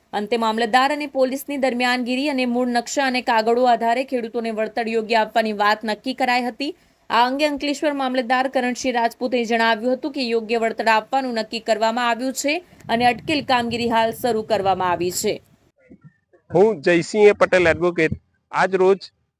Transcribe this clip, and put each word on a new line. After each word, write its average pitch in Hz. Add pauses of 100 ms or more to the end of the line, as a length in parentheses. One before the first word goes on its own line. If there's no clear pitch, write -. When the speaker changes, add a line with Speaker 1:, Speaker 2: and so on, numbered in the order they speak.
(120)
Speaker 1:
અંતે 208
મામલતદાર 226
અને 294
પોલીસની 269
દરમિયાનગીરી 254
અને 254
મૂળ 247
નકશા 240
અને 254
કાગળો 233
આધારે 233
ખેડૂતોને 233
વળતર 220
યોગ્ય 226
આપવાની 220
વાત 208
નક્કી 220
કરાઈ 247
હતી. 262 (340)
આ 233
અંગે 277
અંકલેશ્વર 294
મામલતદાર 262
કરણસિંહ 247
રાજપૂતે 240
જણાવ્યું 226
હતું 262
કે 277
યોગ્ય 226
વળતર 220
આપવાનું 233
નક્કી 220
કરવામાં 226
આવ્યું 240
છે 302 (240)
અને 240
અટકેલ 262
કામગીરી 233
હાલ 226
શરૂ 226
કરવામાં 190
આવી 175
છે. 180 (1120)
Speaker 2:
હું 190
જયસિંહ 185
પટેલ 185
એડવોકેટ. 165 (400)
આજ 185
રોજ 190 (280)